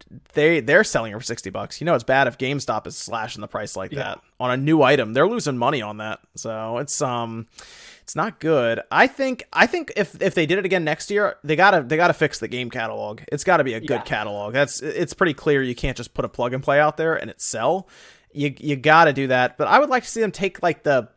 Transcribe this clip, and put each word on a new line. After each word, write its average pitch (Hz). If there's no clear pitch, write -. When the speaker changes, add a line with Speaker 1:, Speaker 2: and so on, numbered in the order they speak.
Speaker 1:
they, 156
they're 151
selling 113
it 104
for 117
sixty 113
bucks. 101
You 151
know 170
it's 117
bad 135
if -
GameStop 127
is 87
slashing 110
the 104
price 104
like 95
Speaker 2:
Yeah. 143
Speaker 1:
that -
on 123
a 127
new 151
item. 123
They're 151
losing 151
money 123
on 104
that. 107
So 113
it's, 143
um, 117
it's -
not 185
good. 123
I 214
think, 262
I -
think 339
if, -
if 185
they 160
did 180
it 196
again 180
next 156
year, 202
they 147
gotta, 185
they 127
gotta 170
fix -
the 117
game 123
catalog. 110
It's 147
gotta 170
be 123
a 113
good 156
Speaker 2:
Yeah. 120
Speaker 1:
catalog. 107
That's, 139
it's 156
pretty 170
clear 143
you 123
can't 135
just -
put 127
a 113
plug 123
and 135
play 143
out 147
there 160
and -
it -
sell. 147
You, 139
you 143
gotta 151
do 135
that. 127
But 139
I 180
would 285
like 247
to -
see 233
them 208
take, 190
like, 175
the, 131